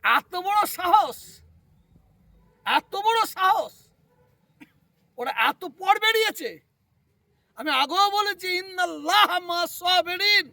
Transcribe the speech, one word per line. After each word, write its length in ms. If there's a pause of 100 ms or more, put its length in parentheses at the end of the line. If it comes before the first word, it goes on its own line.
এত 300 (120)
বড় 160 (160)
সাহস, 400 (1500)
এত 280 (120)
বড় 140 (160)
সাহস। 380 (1400)
ওরা 140 (180)
এত 120 (180)
পর 140 (100)
বেরিয়েছে। 460 (1080)
আমি 120 (120)
আগেও 260 (100)
বলেছি, 300 (140)
ইন্নাল্লাহা 760 (120)
মা 100 (200)
সাবিরিন। 720